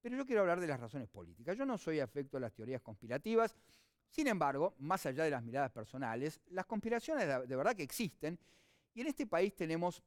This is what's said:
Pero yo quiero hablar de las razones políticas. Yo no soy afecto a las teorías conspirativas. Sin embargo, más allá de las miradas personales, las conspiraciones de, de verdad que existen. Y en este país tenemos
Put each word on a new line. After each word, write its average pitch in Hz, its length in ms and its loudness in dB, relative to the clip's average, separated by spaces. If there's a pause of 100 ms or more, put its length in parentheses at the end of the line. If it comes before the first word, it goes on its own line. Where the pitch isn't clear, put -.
Pero 240 160 -4
yo 269 80 -2
quiero 233 160 4
hablar 175 180 6
de 180 60 -2
las 139 140 0
razones 117 280 -8
políticas. 101 480 -8
Yo 269 120 -2
no 240 100 0
soy 160 220 0
afecto 135 380 -4
a - 20 0
las 120 160 -4
teorías 120 260 -6
conspirativas. 214 720 0 (540)
Sin 311 160 0
embargo, 156 540 2
más 165 260 -2
allá 143 180 0
de 156 60 4
las 127 140 0
miradas 127 260 0
personales, 123 800 -4
las 185 180 -4
conspiraciones 233 640 -2
de, 131 180 0
de 131 100 -4
verdad 190 200 2
que 175 80 -6
existen. - 560 -4 (560)
Y 226 60 -6
en 277 60 -2
este 277 200 -2
país 190 280 2
tenemos 170 520 -2